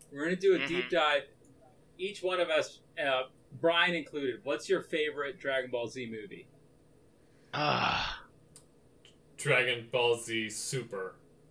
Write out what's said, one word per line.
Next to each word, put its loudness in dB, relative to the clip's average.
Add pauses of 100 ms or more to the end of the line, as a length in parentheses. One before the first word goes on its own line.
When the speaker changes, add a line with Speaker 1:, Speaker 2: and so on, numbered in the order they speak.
(120)
Speaker 1:
we're -6
gonna 0
do 6
a 4
deep -2
Speaker 2:
Mm-hmm. -2
Speaker 1:
dive. 4 (760)
Each -6
one 2
of 2
us, 0 (240)
uh, 2 (380)
Brian 4
included, -4
what's -4
your 4
favorite -4
Dragon -2
Ball -2
Z -8
movie? -12 (1080)
Speaker 2:
Ah. 0 (1160)
Speaker 3:
Dragon 0
Ball 4
Z -4
Super. -6 (360)